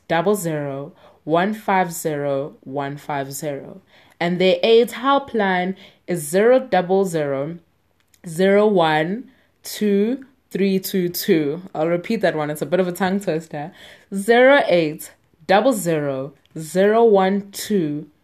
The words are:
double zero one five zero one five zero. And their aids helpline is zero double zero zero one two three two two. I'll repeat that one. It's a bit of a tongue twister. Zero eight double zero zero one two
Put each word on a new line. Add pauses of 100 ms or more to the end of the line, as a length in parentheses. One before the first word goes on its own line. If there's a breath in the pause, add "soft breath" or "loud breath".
double
zero (320 soft breath)
one
five
zero
one
five
zero. (400 soft breath)
And
their
aids
helpline (300 loud breath)
is
zero
double
zero (680)
zero
one (340 soft breath)
two (260)
three
two
two. (120)
I'll
repeat
that
one.
It's
a
bit
of
a
tongue
twister. (420 loud breath)
Zero
eight (360)
double
zero (240)
zero
one
two (160)